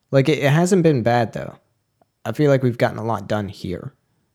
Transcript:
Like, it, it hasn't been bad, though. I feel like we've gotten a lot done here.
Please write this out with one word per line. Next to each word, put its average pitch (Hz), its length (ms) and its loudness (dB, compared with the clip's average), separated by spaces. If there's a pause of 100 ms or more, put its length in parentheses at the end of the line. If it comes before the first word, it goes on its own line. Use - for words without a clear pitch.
(120)
Like, 135 180 4
it, 151 100 0
it 139 120 2
hasn't 175 320 2
been 147 200 2
bad, 120 300 0
though. - 240 -12 (680)
I 120 60 -6
feel 147 180 2
like 131 140 2
we've 120 140 0
gotten 117 200 0
a 110 60 -6
lot 107 240 -6
done 104 220 -4
here. - 440 -10 (420)